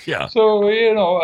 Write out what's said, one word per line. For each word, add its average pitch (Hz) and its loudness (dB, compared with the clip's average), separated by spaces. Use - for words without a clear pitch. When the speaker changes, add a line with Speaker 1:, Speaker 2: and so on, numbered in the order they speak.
Speaker 1:
Yeah. 127 -6
Speaker 2:
So, 214 2
you 220 0
know, 180 0